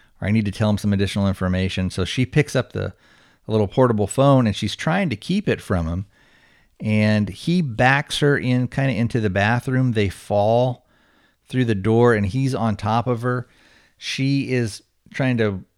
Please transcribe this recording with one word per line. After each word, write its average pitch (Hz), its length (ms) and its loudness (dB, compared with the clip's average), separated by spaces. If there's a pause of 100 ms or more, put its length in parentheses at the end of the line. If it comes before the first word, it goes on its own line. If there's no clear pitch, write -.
(200)
or 95 80 -4
I - 20 0
need 107 160 2
to 101 40 -4
tell 107 200 0
'em 104 80 0
some 101 140 0
additional 98 360 0
information." 92 640 -2
So 92 140 -4
she 123 200 -2
picks - 320 0
up 123 160 -4
the, 95 220 -6 (500)
the 110 80 -6
little 107 160 2
portable 113 380 2
phone, 131 400 4
and 101 100 0
she's - 180 -4
trying 175 360 -2
to 107 60 -4
keep 196 320 -4
it 110 120 0
from 87 260 -2
him. 87 200 -4 (760)
And 107 480 2
he 175 320 -2
backs 131 600 0
her 143 160 4
in, 123 300 0
kinda 135 280 -2
into 117 260 0
the 107 100 0
bathroom. 120 600 0
They 107 160 2
fall 113 760 0 (600)
through 127 200 0
the 113 80 2
door, 113 400 4
and 101 100 0
he's 131 300 -2
on 110 220 -2
top 110 300 -2
of 117 160 -2
her. 123 240 -4 (520)
She 135 540 -2
is 120 300 -2 (300)
trying 127 240 -2
to 104 280 -2 (140)